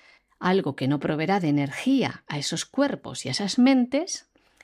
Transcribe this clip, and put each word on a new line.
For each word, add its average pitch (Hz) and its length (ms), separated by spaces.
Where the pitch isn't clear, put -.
algo 180 360
que 131 140
no 147 100
proveerá 160 400
de 170 80
energía 147 800
a 147 120
esos 160 260
cuerpos - 600
y - 40
a - 20
esas 294 280
mentes. 262 680